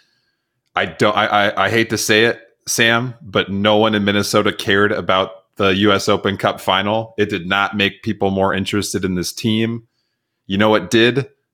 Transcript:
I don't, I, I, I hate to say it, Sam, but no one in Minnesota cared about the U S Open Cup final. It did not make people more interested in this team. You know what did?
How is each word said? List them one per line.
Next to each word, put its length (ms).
I 120
don't, 280
I, 120
I, 380
I 40
hate 220
to 80
say 260
it, 160
Sam, 540
but 300
no 260
one 160
in 100
Minnesota 480
cared 400
about 680
the 180
U 160
S 180
Open 260
Cup 240
final. 600
It 100
did 160
not 320
make 240
people 300
more 240
interested 500
in 80
this 180
team. 560
You 100
know 120
what 200
did? 400